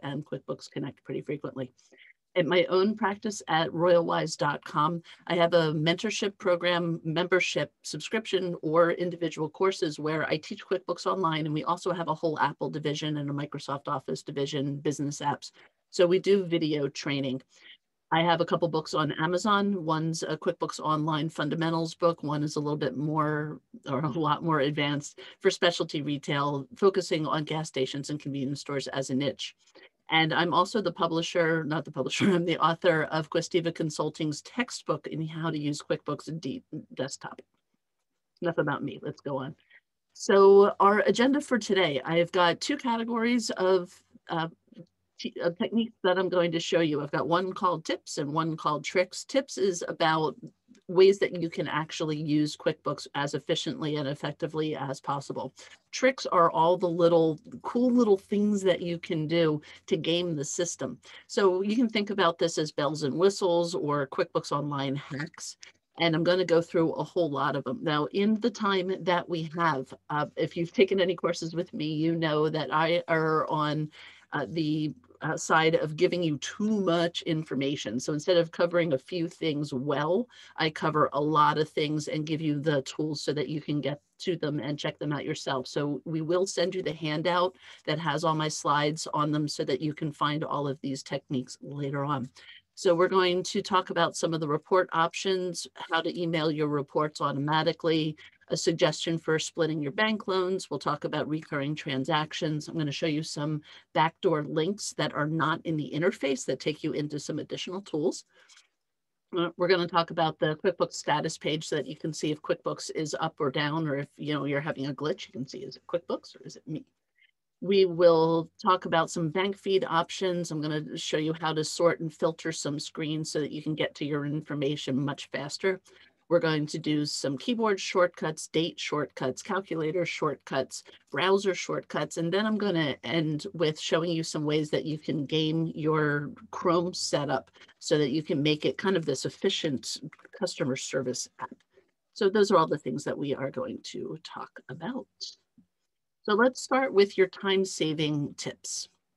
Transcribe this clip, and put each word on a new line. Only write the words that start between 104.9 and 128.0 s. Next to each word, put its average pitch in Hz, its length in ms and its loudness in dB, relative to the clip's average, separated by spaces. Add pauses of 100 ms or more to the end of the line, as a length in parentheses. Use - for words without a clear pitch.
that 151 160 -2
are 147 140 -2
not 160 360 0
in 160 140 -2
the 143 160 -4
interface 202 520 0
that 131 140 -4
take - 240 -4
you 156 80 -2
into 147 260 -4
some 147 220 -6
additional - 420 -8
tools. 160 440 -2 (1120)
Uh, 170 180 -2
we're 175 140 -2
gonna 175 180 4
talk 170 240 0
about 165 260 0
the 156 200 0
QuickBooks 175 380 0
status 160 420 -2
page 156 280 -4
so - 120 -2
that 139 100 -4
you 151 80 -10
can 165 160 -6
see 151 200 -4
if 147 100 -6
QuickBooks - 520 -4
is 151 280 -4
up 160 180 -2
or 143 120 0
down, 156 360 0
or 139 120 0
if, 143 80 -6 (100)
you 147 160 -4
know, 143 100 -2
you're 143 160 0
having 139 280 -4
a 143 60 -4
glitch, 151 340 -4
you - 40 -20
can - 160 -8
see, - 120 -12
is - 180 -12
it - 100 -20
QuickBooks - 480 -6
or - 100 -20
is - 120 -16
it - 100 -20
me? - 160 -8 (800)
We 190 240 4
will 165 640 6 (120)
talk 185 220 4
about 165 260 2
some 165 200 -2
bank 190 280 -2
feed 190 300 0
options. 175 640 -2
I'm 156 100 -4
gonna 156 360 -4
show - 200 -4
you 156 220 0
how 156 140 -2
to 156 100 0
sort 165 380 2
and 160 120 -6
filter 165 380 -2
some 147 300 -6
screens 156 500 -6
so 160 80 -2
that 143 140 -4
you 151 80 -8
can 156 140 -4
get 151 200 -4
to 156 100 -6
your 143 200 -2
information 147 720 -4
much 139 340 -4
faster. 170 480 -4 (480)
We're 170 120 4
going 156 280 2
to 160 120 -6
do 151 260 0
some 143 320 -4
keyboard 220 400 0
shortcuts, 175 680 0